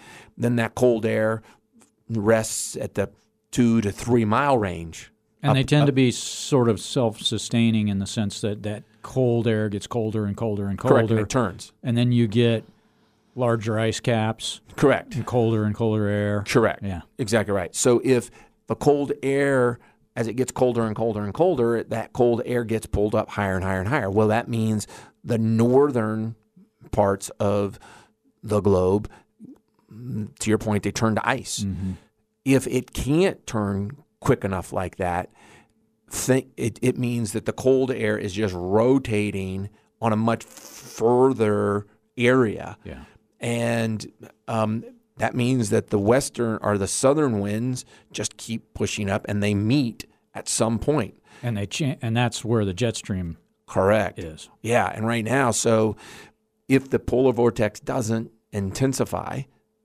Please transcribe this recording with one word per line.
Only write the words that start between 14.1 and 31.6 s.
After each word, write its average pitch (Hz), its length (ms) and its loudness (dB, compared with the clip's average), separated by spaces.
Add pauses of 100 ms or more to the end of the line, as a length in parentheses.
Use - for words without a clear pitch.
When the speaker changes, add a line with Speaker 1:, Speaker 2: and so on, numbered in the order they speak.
Speaker 1:
Correct. 123 380 2
Speaker 2:
And 113 100 -4
colder 113 400 2
and 104 100 0
colder 107 340 0
air. 104 380 -2
Speaker 1:
Correct. 110 360 2
Speaker 2:
Yeah. 92 200 -6 (160)
Speaker 1:
Exactly 104 360 0
right. 90 200 -4
So 120 280 4
if 123 280 0 (360)
the 113 80 -4
cold 143 380 0 (100)
air, 135 560 0 (380)
as 120 100 -2
it 110 80 -6
gets 127 160 -2
colder 117 360 2
and 107 100 -4
colder 110 260 -2
and 101 120 -6
colder, 120 500 0
that - 280 -6
cold 120 320 2
air 123 200 -2
gets 110 220 -4
pulled 104 280 0
up 107 160 0
higher 98 240 -2
and 92 100 -2
higher 95 160 -2
and 95 80 -2
higher. 117 220 -2
Well, 107 180 4
that 113 200 0
means 110 380 -2 (360)
the 120 160 -2
northern 113 960 2 (560)
parts 101 380 0 (100)
of 101 400 -2 (640)
the 104 180 0
globe, 95 480 2 (840)
mm, 117 480 -10
to 110 100 -2
your 107 80 2
point, 104 240 -2
they 101 80 -2
turn 110 240 0
to - 140 -4
ice. - 320 -6